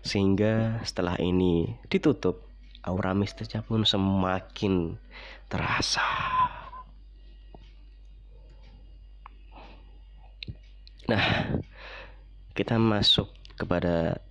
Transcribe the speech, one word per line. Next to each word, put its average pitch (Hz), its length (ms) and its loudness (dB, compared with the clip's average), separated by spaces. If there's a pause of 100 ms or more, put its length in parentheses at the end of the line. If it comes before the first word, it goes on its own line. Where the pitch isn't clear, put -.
Sehingga 107 800 2
setelah 90 400 -2
ini 90 640 2
ditutup, - 560 0 (400)
aura 92 320 -2
mistisnya 110 480 -2
pun 110 240 0
semakin 95 1120 0 (480)
terasa. - 560 -2 (4000)
Nah, - 480 2 (960)
kita 113 320 0
masuk 104 480 4 (240)
kepada 85 640 2 (120)